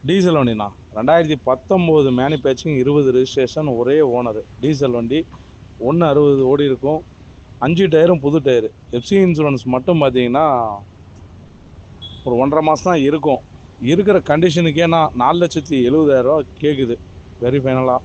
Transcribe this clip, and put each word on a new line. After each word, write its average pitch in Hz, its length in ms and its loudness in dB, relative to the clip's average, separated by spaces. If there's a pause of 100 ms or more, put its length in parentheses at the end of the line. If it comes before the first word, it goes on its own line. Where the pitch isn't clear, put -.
டீசல் 180 280 2
வண்டிண்ணா. 110 380 0 (220)
ரெண்டாயிரத்தி 151 480 2
பத்தொன்பது 156 680 0
மேனுஃபேக்சரிங், 135 680 -2
இருபது 135 340 2
ரெஜிஸ்ட்ரேஷன், 131 640 -2
ஒரே 131 240 2
ஓனர். 120 420 0 (180)
டீசல் 135 300 -2
வண்டி, 120 360 -2 (640)
ஒண்ணு 170 180 2
அறுபது 139 400 2
ஓடி 143 160 2
இருக்கும். 139 380 -2 (560)
அஞ்சு 170 300 0
டயரும் 160 320 4
புது 143 200 0
டயரு. 123 300 0 (200)
எஃப் 120 120 -4
சி - 140 -2
இன்சூரன்ஸ் 151 480 0
மட்டும் 127 380 0
பார்த்தீங்கன்னா, 123 720 0 (1500)
ஒரு 123 120 -2
ஒன்றரை 143 280 0
மாசம் 156 280 0
தான் 156 100 0
இருக்கும். 143 360 0 (420)
இருக்கிற 180 380 2
கண்டிஷனுக்கே 165 720 0
நான் 165 260 0
நாலு 156 320 0
லட்சத்தி 151 320 -4 (100)
எழுபதாயிரம் 143 340 2
ரூபா 143 200 0 (180)
கேட்குது. 135 380 -2 (440)
வெரி 127 160 0
ஃபைனலா. 131 460 0